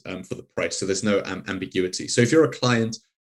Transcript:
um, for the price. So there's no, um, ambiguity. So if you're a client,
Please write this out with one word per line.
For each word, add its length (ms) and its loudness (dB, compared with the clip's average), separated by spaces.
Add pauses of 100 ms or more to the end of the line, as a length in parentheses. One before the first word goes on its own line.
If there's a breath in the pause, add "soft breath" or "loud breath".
um, 180 -8
for 120 -8
the 200 -18
price. 220 -2
So 80 -4
there's 180 0
no, 220 2
um, 240 -6
ambiguity. 580 -4
So 140 2
if 100 4
you're 140 6
a 160 -4
client, 360 2 (260)